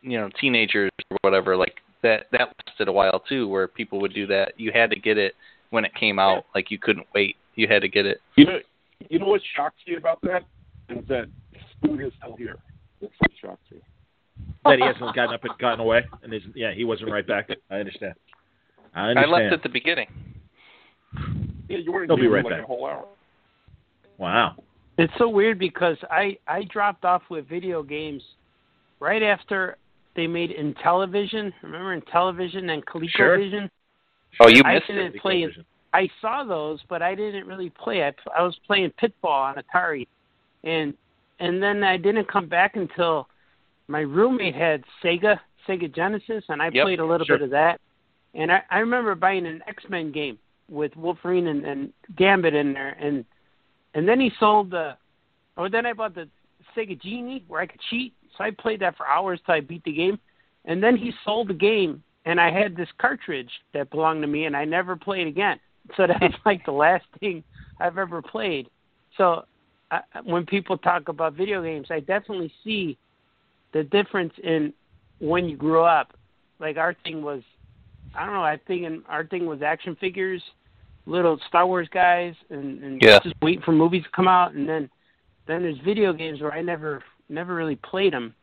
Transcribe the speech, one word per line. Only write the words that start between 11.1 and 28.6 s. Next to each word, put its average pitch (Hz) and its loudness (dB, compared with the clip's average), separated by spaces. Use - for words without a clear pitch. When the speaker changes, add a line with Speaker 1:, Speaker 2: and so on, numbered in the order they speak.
Speaker 3:
food 302 0
is 135 -8
still - -16
here. 110 -14
That's - -14
what - 4
shocks - -18
me. - -20
Speaker 2:
That 285 8
he 123 4
hasn't 120 -2
gotten 120 0
up 117 -12
and 117 -8
gotten 117 0
away, 113 2
and 117 -14
isn't, 104 -12
yeah, 113 -4
he 104 -4
wasn't 110 -4
right 104 -4
back. 104 -4
I 95 -10
understand. 98 -10
I 85 -8
Speaker 1:
I 98 -2
left 123 2
Speaker 2:
understand. 160 4
Speaker 1:
at 160 -2
the - -8
beginning. 135 -2
Speaker 3:
Yeah, - -6
you 165 -6
weren't 185 -2
Speaker 2:
He'll 156 6
be 127 4
Speaker 3:
here 113 6
Speaker 2:
right 98 4
Speaker 3:
for, 92 -2
like, 80 -4
Speaker 2:
back. - -12
Speaker 3:
a - -16
whole 127 -6
hour. 143 -8
Speaker 2:
Wow. 95 2
Speaker 4:
It's 165 4
so 233 4
weird 214 2
because 175 -2
I, 196 -2
I 185 -4
dropped 202 -4
off 180 2
with 151 -10
video 175 -6
games 147 -10